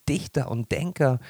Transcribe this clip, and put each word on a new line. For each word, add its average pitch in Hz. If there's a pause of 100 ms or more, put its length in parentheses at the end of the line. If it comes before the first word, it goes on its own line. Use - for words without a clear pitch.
Dichter 143
und 117
Denker 143 (100)